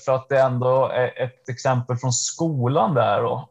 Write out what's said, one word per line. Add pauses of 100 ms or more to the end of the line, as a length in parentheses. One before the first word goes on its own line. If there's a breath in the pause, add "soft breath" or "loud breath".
för
att
det
ändå
är
ett
exempel
från
skolan
där
då.